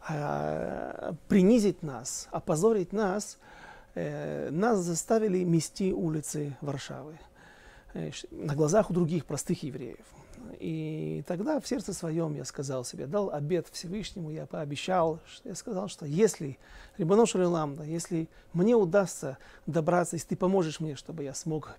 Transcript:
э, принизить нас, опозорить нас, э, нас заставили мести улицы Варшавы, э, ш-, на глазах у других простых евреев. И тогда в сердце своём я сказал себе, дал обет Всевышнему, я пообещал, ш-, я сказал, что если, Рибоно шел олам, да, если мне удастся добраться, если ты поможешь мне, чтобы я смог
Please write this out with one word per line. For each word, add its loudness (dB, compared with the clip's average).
э, -4
принизить 6
нас, -8
опозорить 2
нас, -2
э, -6
нас 2
заставили 2
мести 2
улицы -4
Варшавы, -8
э, -6
ш-, -12
на -4
глазах 4
у -4
других 2
простых -4
евреев. -10
И -4
тогда -2
в -6
сердце -4
своём -2
я -8
сказал -6
себе, -10
дал 0
обет -2
Всевышнему, -8
я -8
пообещал, 0
ш-, -20
я -10
сказал, -6
что -12
если, 2
Рибоно 6
шел 2
олам, 2
да, -10
если -4
мне 6
удастся 2
добраться, 2
если -6
ты -2
поможешь 2
мне, -4
чтобы -10
я -8
смог -6